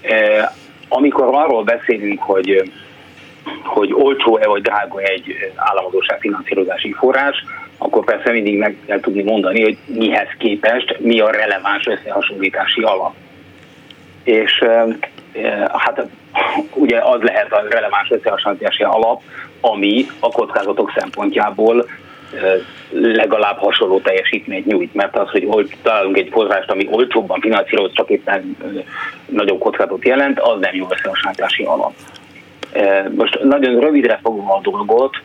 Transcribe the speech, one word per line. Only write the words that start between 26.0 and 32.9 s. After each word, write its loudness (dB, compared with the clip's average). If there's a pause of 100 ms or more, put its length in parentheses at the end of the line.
egy -2
forrást, 0
ami 0
olcsóbban 0
finanszíroz, 0
csak 0
éppen, -2
ö, -10 (600)
nagyobb 0
kockázatot -2
jelent, 2
az 2
nem -2
jó -4
összehasonlítási -4
alap. -2 (800)
Ö, 2